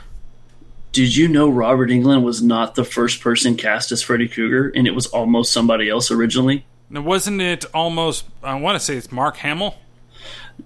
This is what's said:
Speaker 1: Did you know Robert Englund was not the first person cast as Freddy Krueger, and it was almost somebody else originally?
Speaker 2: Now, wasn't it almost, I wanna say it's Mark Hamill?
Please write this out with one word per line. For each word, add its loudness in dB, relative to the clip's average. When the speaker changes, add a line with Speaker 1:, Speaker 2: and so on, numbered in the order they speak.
Speaker 1:
Did 2
you 6
know 4
Robert 2
Englund 4
was -2
not 2
the 0
first -2
person 2
cast -2
as -2
Freddy 0
Krueger, 0
and 2
it -2
was -4
almost 0
somebody 2
else 0
originally? 0
Speaker 2:
Now, -10
wasn't -2
it -4
almost, -2
I -6
wanna -2
say -4
it's -12
Mark -2
Hamill? -4